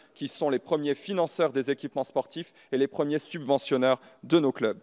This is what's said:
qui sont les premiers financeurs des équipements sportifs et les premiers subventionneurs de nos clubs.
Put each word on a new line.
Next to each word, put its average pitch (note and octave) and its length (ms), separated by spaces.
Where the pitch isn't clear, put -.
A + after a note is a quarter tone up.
qui C#3 140
sont D#3 200
les C3 100
premiers D3 360
financeurs E3+ 580
des C3 180
équipements C#3 340
sportifs - 480
et C3 80
les C#3 80
premiers D3 320
subventionneurs C3 840
de D3+ 160
nos C#3 140
clubs. G#2+ 300